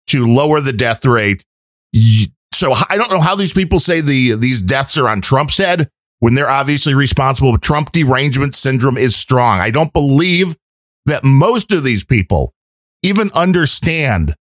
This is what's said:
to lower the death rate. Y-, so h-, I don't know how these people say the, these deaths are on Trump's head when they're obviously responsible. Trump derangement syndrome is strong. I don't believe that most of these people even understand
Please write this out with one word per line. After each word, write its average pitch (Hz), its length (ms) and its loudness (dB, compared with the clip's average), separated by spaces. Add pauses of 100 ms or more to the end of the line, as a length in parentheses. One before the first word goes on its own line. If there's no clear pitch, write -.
to 131 180 0
lower 147 340 2
the 135 140 -2
death 113 320 -2
rate. 107 380 0 (500)
Y-, 110 340 2 (260)
so - 180 -2
h-, 127 180 0
I 190 80 -2
don't 226 140 -4
know 185 100 0
how 180 140 0
these 196 180 -4
people 190 260 0
say 170 220 -2
the, 131 320 0
these 120 280 -2
deaths 135 360 -2
are 131 100 0
on 107 140 -2
Trump's 135 360 0
head 180 320 0 (300)
when 117 140 2
they're 135 160 0
obviously 139 460 0
responsible. 135 640 2
Trump 147 320 -2
derangement 139 640 0
syndrome 131 420 0
is 120 180 0
strong. 120 440 2
I 98 100 -2
don't 147 240 -2
believe 170 600 0 (500)
that 147 180 -2
most 139 480 2
of 170 120 0
these 117 200 -2
people 87 500 -2 (500)
even 196 320 0
understand 156 1000 0 (180)